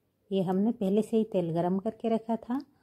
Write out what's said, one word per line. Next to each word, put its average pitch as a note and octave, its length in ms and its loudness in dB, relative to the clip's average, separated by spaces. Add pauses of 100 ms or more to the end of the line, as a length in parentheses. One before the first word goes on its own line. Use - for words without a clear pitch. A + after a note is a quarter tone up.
(300)
ये G3 120 2
हमने F#3+ 300 2
पहले G#3 300 2
से G#3+ 140 -2
ही A3 160 2
तेल F3 200 0
गरम F3 260 0
करके A3 300 -6
रखा A3+ 300 -2
था। B3+ 220 -6 (220)